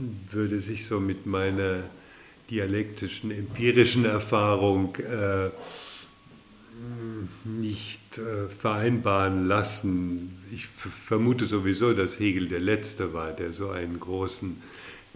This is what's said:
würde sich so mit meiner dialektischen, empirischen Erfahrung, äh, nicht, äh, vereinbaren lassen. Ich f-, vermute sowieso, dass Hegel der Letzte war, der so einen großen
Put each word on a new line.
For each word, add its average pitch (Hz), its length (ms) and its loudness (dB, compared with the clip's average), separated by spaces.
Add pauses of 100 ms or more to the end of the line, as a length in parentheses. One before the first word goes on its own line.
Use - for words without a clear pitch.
(300)
würde 104 300 0
sich 104 260 -8
so 107 140 0
mit 98 260 -2
meiner 95 560 0 (680)
dialektischen, 107 840 -2
empirischen 117 720 4
Erfahrung, 104 920 4
äh, 98 540 0 (1900)
nicht, 110 760 -6
äh, 107 300 -4
vereinbaren 98 1000 2
lassen. 92 920 0 (140)
Ich - 140 -10
f-, - 280 -12 (120)
vermute 117 400 4
sowieso, 101 460 2
dass 95 280 0
Hegel 92 260 2
der 85 140 -2
Letzte 98 520 0
war, 80 200 -6
der 85 200 -6
so 98 180 -6
einen 87 280 -6
großen 92 640 -4 (540)